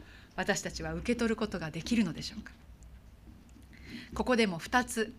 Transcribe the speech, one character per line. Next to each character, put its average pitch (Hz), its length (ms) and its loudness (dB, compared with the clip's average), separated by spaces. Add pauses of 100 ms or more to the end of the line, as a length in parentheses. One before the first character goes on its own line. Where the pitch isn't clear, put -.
(360)
私 185 260 2
た 170 100 -4
ち 165 120 -6
は 160 100 -2
受 170 100 -4
け 240 120 4
取 233 140 2
る 220 60 2
こ 220 120 0
と 202 100 -6
が 160 140 -4
で 165 100 -6
き - 140 2
る 220 80 8
の 165 100 2
で 139 80 -8
し - 100 -8
ょ - 80 -14
う - 40 -10
か。 - 80 -14 (1600)
こ 220 80 0
こ 247 120 4
で 226 120 6
も 170 100 -2
二 247 280 2
つ 226 340 -2